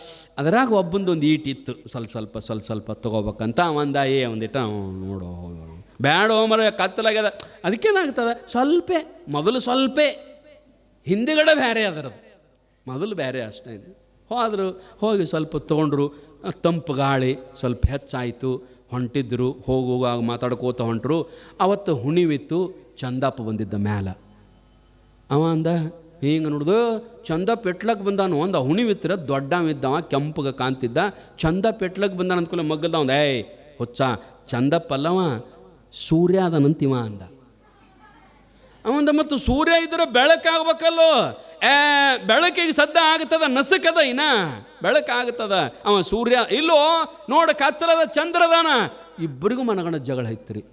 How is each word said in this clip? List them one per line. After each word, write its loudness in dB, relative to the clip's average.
ಅದರಾಗ 2
ಒಬ್ಬಂದು 0
ಒಂದು 0
ಈಟಿತ್ತು, -2
ಸ್ವಲ್ಪ -10
ಸ್ವಲ್ಪ, -10
ಸ್ವಲ್ಪ -8
ಸ್ವಲ್ಪ -8
ತೊಗೋಬೇಕಂತ -4
ಅವಂದ. -2
ಏ, 0
ಒಂದಿಟ -6
ನೋಡು, -8
ಬ್ಯಾಡ 2
ಮರ, 2
ಕತ್ತಲಾಗ್ಯದ. 0
ಅದಕ್ಕೇನಾಗ್ತದ? 0
ಸ್ವಲ್ಪ, 2
ಮೊದಲು 0
ಸ್ವಲ್ಪ, 0
ಹಿಂದುಗಡೆ 2
ಬೇರೆ 2
ಅದರದು, -8
ಮೊದಲು -6
ಬೇರೆ -4
ಅಷ್ಟೇ. -16
ಹೋದ್ರು, -4
ಹೋಗಿ 2
ಸ್ವಲ್ಪ -4
ತೊಗೊಂಡ್ರು. 0
ತಂಪು 0
ಗಾಳಿ 0
ಸ್ವಲ್ಪ -4
ಹೆಚ್ಚಾಯಿತು, -6
ಹೊಂಟಿದ್ರು, -4
ಹೋಗುವಾಗ -2
ಮಾತಾಡ್ಕೋತ -4
ಹೊಂಟ್ರು. -2
ಅವತ್ತು 0
ಹುಣಿವಿತ್ತು, -2
ಚಂದಪ್ಪ -4
ಬಂದಿದ್ದ -6
ಮ್ಯಾಲ. -2
ಅವ 2
ಅಂದ, 0
ಹಿಂಗೆ 0
ನೋಡ್ದು, -2
ಚಂದಪ್ಪ -2
ಎಟ್ಲಕ್ -4
ಬಂದಾನು 0
ಅಂದ. -2
ಹುಣಿವಿತ್ರ 0
ದೊಡ್ಡವಿದ್ದವ, -2
ಕೆಂಪಗೆ -4
ಕಾಣ್ತಿದ್ದ. -4
ಚಂದಪ್ಪ 0
ಎಟ್ಲಕ್ -2
ಬಂದಾನ 0
ಅಂದ್ಕೊಳ್ಳಿ -2
ಮಗ್ಗಲ್ದ -2
ಅವ್ನು, 2
"ಏಯ್ 0
ಹುಚ್ಚ, -4
ಚಂದಪ್ಪ 0
ಅಲ್ಲವ, 0
ಸೂರ್ಯ 2
ಅದನಂತಿವ" 2
ಅಂದ. -6
ಅವಂದ, 2
"ಮತ್ತು 2
ಸೂರ್ಯ 2
ಇದ್ರೆ 0
ಬೆಳಕಾಗ್ಬೇಕಲ್ಲೋ?" 4
"ಏ, 4
ಬೆಳಕಿಗೆ 2
ಸದ್ದ 2
ಆಗ್ತದ, 2
ನಸುಕದ 2
ಇನ್ನ, 2
ಬೆಳಕಾಗ್ತದ." 0
ಅವ, 4
"ಸೂರ್ಯ 2
ಇಲ್ಲೋ, 4
ನೋಡ 4
ಕತ್ತಲದ, 4
ಚಂದ್ರದಾನ." 4
ಇಬ್ಬರಿಗೂ -2
ಮನಗಂಡ -2
ಜಗಳ -4
ಐತ್ರಿ. -10